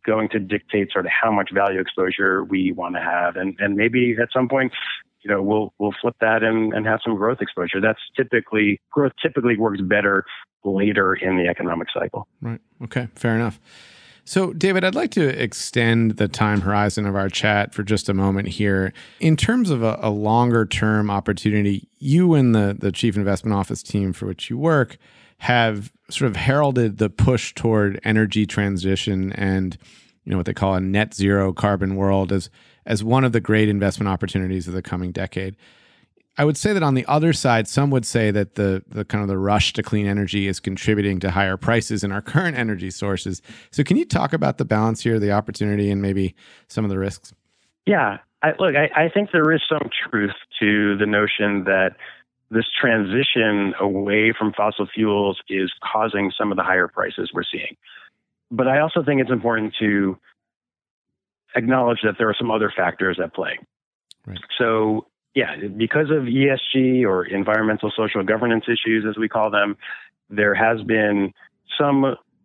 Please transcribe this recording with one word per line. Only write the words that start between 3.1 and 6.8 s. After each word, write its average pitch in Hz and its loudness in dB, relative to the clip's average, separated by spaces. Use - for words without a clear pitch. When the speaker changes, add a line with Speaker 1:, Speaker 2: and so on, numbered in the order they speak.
Speaker 1:
And, 92 -6
and 101 -2
maybe 117 2
at 120 -2
some 127 0
point, 131 0
you 101 -12
know, 101 0
we'll, 107 0
we'll 101 -2
flip 117 -2
that 113 2
and, 110 0
and 110 -2